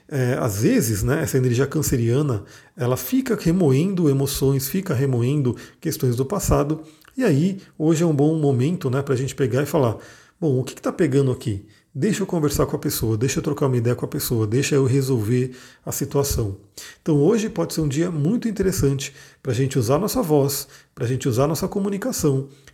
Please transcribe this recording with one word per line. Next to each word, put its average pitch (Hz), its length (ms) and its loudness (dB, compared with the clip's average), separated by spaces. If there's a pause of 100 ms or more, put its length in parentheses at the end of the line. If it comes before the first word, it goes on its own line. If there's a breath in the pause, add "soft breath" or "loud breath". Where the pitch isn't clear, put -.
é, 131 320 0
às 104 220 -2
vezes, 120 400 2
né, 139 200 0
essa - 140 -2
energia 127 300 2
canceriana, 135 800 0 (320 loud breath)
ela 123 200 0
fica 254 420 -2
remoendo 170 680 2
emoções, 135 600 0
fica 185 260 -4
remoendo 127 600 0 (260 loud breath)
questões 131 360 -2
do 131 80 -2
passado, 151 560 0 (360 loud breath)
e 262 60 -2
aí 185 380 2 (180 loud breath)
hoje 160 240 2
é 175 40 2
um 156 100 2
bom 151 200 4
momento, 143 540 0
né, 139 120 0
pra 139 120 -2
gente 131 200 -4
pegar 127 280 0
e 147 40 -2
falar, 131 320 0 (420 loud breath)
"Bom, 139 180 2
o 127 60 -2
que - 100 -12
que - 80 -20
tá 269 100 -4
pegando 139 380 2
aqui? 104 360 -6 (280 soft breath)
Deixa 185 280 0
eu 190 40 -2
conversar 147 400 0
com 156 100 -4
a - 20 -4
pessoa, 117 380 -2
deixa 117 220 0
eu - 40 -4
trocar 143 260 0
uma 127 80 0
ideia 120 200 0
com - 80 -6
a - 40 -8
pessoa, 120 380 -2
deixa 127 280 0
eu 135 100 4
resolver 127 680 0 (320 loud breath)
a - 80 -8
situação." 139 640 -2 (440 loud breath)
Então 156 160 0
hoje 202 320 4
pode 165 240 -4
ser 160 100 -2
um 147 60 0
dia 160 220 0
muito 170 380 0
interessante 165 640 0 (260 loud breath)
pra 127 140 -4
gente 135 240 0
usar 123 200 2
nossa 208 220 0
voz, 147 460 2 (260 loud breath)
pra 120 140 -6
gente 131 220 -2
usar 131 180 2
nossa 165 220 -2
comunicação 190 800 -2 (260 loud breath)